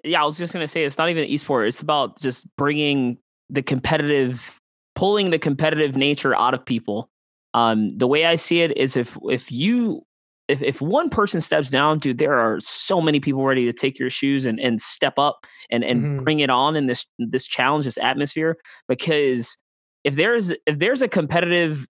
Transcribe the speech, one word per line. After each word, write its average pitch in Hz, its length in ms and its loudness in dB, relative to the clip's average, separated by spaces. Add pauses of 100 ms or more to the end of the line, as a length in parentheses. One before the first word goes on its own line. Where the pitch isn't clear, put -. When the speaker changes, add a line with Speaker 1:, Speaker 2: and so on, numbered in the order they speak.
Speaker 1:
yeah, 160 180 2
I 147 40 2
was 156 100 -2
just 175 160 -6
gonna 160 160 -4
say, 165 160 -2
it's 139 140 -4
not 160 100 2
even 160 160 0
an - 60 -6
esport. 131 360 0
It's 123 140 -2
about 147 400 -2
just 131 260 -6 (120)
bringing 143 580 0 (320)
the 139 140 -2
competitive, 139 960 -2 (340)
pulling 196 360 0
the 165 80 2
competitive 151 580 0
nature 139 380 2
out 123 180 2
of 127 140 -4
people. 107 420 -4 (460)
Um, 110 420 2
the 123 100 2
way 151 200 4
I 170 80 4
see 170 260 0
it 165 160 2
is 131 220 0
if, 117 180 -4 (140)
if 127 200 -4
you, 214 520 0 (460)
if, 139 140 -2
if - 180 -2
one 254 300 0
person 202 300 0
steps 156 300 -2
down, 147 300 2
dude, 127 180 -2
there 147 160 2
are 113 260 2
so - 400 -2
many 151 200 2
people 135 240 -2
ready 131 220 2
to 120 60 0
take 135 280 -2
your 127 100 -2
shoes 139 360 0
and, 113 120 -2
and 120 220 0
step - 360 -4
up 143 300 0 (240)
and, 120 140 0
and 123 160 0
Speaker 2:
Mm-hmm. 139 240 -2
Speaker 1:
bring 151 160 2
it 135 100 2
on 135 240 2
in 143 120 0
this, 123 200 -2 (120)
this - 280 -4
challenge, 143 380 2
this 120 140 -6
atmosphere. 143 580 -2 (320)
Because 131 680 0 (460)
if 139 140 0
there's, 202 340 2 (160)
if 147 140 0
there's 247 220 2
a 247 60 2
competitive 170 800 0 (140)